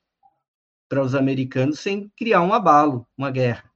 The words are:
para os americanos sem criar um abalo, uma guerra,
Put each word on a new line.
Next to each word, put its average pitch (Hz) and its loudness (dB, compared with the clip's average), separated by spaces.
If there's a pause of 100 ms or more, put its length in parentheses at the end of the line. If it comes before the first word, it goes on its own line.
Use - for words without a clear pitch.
(880)
para 135 -2
os 131 -2
americanos 135 -2
sem 202 -6
criar 214 2
um 190 0
abalo, 151 2 (100)
uma 135 -6
guerra, 127 -2 (120)